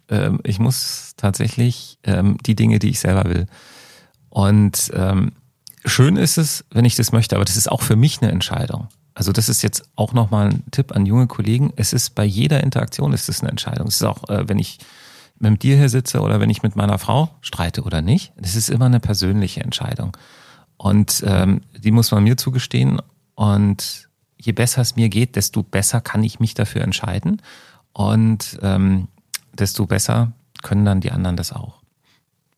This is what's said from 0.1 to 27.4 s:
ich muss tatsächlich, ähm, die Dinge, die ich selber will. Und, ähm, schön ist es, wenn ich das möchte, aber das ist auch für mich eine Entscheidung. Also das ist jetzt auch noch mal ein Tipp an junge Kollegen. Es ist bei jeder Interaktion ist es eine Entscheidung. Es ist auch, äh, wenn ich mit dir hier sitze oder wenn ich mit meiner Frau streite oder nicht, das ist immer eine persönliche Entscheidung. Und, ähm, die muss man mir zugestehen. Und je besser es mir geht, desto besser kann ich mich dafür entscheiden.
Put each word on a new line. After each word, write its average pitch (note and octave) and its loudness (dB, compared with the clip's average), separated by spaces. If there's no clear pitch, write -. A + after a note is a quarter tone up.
ich G2 -4
muss - -4
tatsächlich, A2+ -2
ähm, G2 2
die G#2+ 0
Dinge, A2 4
die G#2 0
ich - -4
selber F#2+ 0
will. F2 -2
Und, G2+ 2
ähm, F#2+ 0
schön D3 4
ist E3+ 0
es, - -4
wenn A#2 4
ich A#2 4
das A2 0
möchte, A2 2
aber G2 2
das F#2 -2
ist - 0
auch - -4
für A2 2
mich C3+ 2
eine G#2+ 2
Entscheidung. - -4
Also F#2+ -2
das G#2+ 0
ist A2 0
jetzt - -2
auch G#2+ -2
noch A#2 2
mal G#2 2
ein - -2
Tipp - -2
an G2 2
junge A#2 4
Kollegen. A#2 0
Es - -2
ist - -2
bei G#2 2
jeder B2+ 0
Interaktion C3+ -2
ist - -4
es - -8
eine - -4
Entscheidung. - -6
Es - -2
ist - -2
auch, - -4
äh, G2+ -2
wenn G2+ 0
ich - -6
mit G#2+ 2
dir C3+ 4
hier C#3 6
sitze B2 0
oder G2+ 2
wenn G#2+ 0
ich G#2 -2
mit G#2+ -2
meiner G2+ 2
Frau C3 0
streite - -6
oder D#2 -4
nicht, A#2 0
das F#2+ -6
ist A2 -2
immer B2 2
eine B2 4
persönliche G2 0
Entscheidung. - -6
Und, - 2
ähm, F#2+ 2
die G#2+ 0
muss A2+ 4
man G#2 4
mir A#2+ 4
zugestehen. C3 -2
Und G2+ 0
je A2+ -4
besser A#2+ 0
es - -2
mir A2+ 2
geht, A2 -2
desto - -2
besser G2+ -2
kann G#2+ -2
ich A2 -4
mich A2+ -2
dafür G#2 -4
entscheiden. F#2+ -4